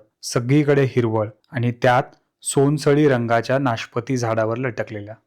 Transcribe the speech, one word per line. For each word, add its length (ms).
सगळीकडे 640
हिरवळ 420
आणि 220
त्यात 420
सोनसळी 680
रंगाच्या 500
नाशपती 580
झाडावर 400
लटकलेल्या. 560